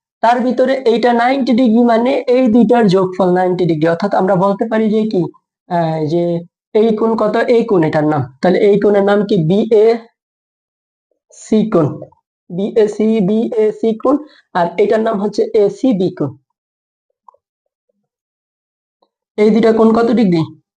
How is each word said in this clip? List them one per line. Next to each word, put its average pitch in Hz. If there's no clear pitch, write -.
তার 233
ভিতরে 262
এইটা 240
নাইনটি 247
ডিগ্রি 233
মানে 240
এই 254
দুইটার 226
যোগফল 185
নাইনটি 180
ডিগ্রি, 160
অর্থাৎ 196
আমরা 190
বলতে 196
পারি 220
যে 220
কি, 175
আহ, 160
যে 170
এই 220
কোণ 226
কত? 214
এই 233
কোণ 185
এটার 156
নাম, 147
তাহলে 180
এই 202
কোণের 202
নাম 202
কি? 185
বিএসি -
কোণ, 160
বিএসি, 214
বিএসি 220
কোণ, 277
আর 175
এটার 220
নাম 220
হচ্ছে 214
এসিবি 196
কোণ। 151
এই 214
দুইটা 226
কোণ 220
কত 233
ডিগ্রি? 185